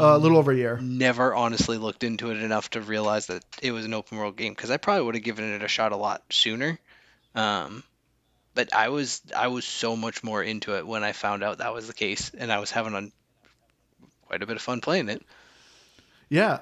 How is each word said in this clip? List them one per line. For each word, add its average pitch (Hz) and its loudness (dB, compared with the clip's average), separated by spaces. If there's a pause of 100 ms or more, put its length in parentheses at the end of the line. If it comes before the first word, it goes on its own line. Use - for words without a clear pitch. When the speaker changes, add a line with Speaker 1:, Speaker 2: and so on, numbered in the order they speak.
Speaker 1:
Uh, 151 10
a - 8
little 160 8
over 139 6
a 131 4
year. 120 0
Speaker 2:
never 127 2
honestly 113 2
looked 110 -4
into 113 -2
it 107 -4
enough 110 -2
to 117 -6
realize 107 0
that 90 -8 (160)
it 127 -2
was 113 -6
an 113 -6
open 110 -6
world 104 -4
game, 107 -4
'cause 110 -6
I 139 0
probably 196 2
would 117 -2
have 107 -6
given 110 -4
it 104 -6
a 104 -4
shot 110 2
a 101 -2
lot 101 -2
sooner. 131 0 (560)
Um, 104 -2 (720)
but 123 -2
I 110 4
was, 139 -4 (160)
I 120 2
was 123 -4
so 117 -2
much 110 -6
more 107 -2
into 107 -4
it 82 -6
when 107 -4
I 104 0
found 101 -4
out 104 -2
that 117 -4
was 113 -10
the 117 -12
case, 101 -4
and 120 -6
I 104 2
was 101 -6
having 110 -2
a, 101 -6 (1200)
quite 90 -8
a 101 -8
bit 113 -6
of - -10
fun 123 -4
playing 151 0
it. 98 -8 (1080)
Speaker 1:
Yeah, 185 4